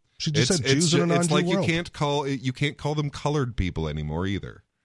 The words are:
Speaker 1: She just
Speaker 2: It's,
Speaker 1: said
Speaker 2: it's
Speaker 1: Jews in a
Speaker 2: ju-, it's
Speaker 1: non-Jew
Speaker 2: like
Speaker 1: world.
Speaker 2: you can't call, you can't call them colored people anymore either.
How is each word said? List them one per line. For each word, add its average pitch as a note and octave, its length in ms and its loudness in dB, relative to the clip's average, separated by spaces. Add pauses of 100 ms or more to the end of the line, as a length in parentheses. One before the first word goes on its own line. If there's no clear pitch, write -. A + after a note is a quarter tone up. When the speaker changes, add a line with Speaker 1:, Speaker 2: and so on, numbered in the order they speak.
(180)
Speaker 1:
She - 120 -2
just D3 220 4
Speaker 2:
It's, F3 80 2
Speaker 1:
said A#2 60 -4 (100)
Speaker 2:
it's D#3+ 140 2
Speaker 1:
Jews D#3+ 40 4
in F3 60 4 (100)
a E3+ 40 4
Speaker 2:
ju-, E3+ 60 4
it's E3+ 100 0
Speaker 1:
non-Jew - 40 4 (120)
Speaker 2:
like F3+ 100 2
Speaker 1:
world. F3+ 120 0
Speaker 2:
you E3 60 0
can't E3+ 180 -4
call, C#3+ 360 0
you C3 240 -2
can't D3 240 -2
call D3+ 180 -2
them D3 160 -2
colored C#3+ 460 -2
people D#2+ 320 -2
anymore D2+ 380 -4
either. F#2 360 -6 (220)